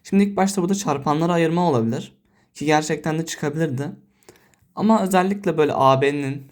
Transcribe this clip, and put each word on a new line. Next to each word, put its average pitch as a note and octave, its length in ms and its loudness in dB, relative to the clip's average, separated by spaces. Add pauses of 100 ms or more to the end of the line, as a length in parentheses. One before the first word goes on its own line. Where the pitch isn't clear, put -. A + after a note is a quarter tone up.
Şimdi G3 220 2
ilk G3+ 120 -4
başta F#3+ 260 0
burada F#3 120 0
çarpanları D#3 580 0
ayırma E3+ 380 2
olabilir. A#2+ 460 -2 (380)
Ki - 100 -10
gerçekten D#3 540 0
de E3 80 -4
çıkabilirdi. D3+ 640 -4 (840)
Ama G#3+ 280 2
özellikle F#3 560 0
böyle D3+ 160 2
A, C3+ 280 4
B'nin C#3 500 -2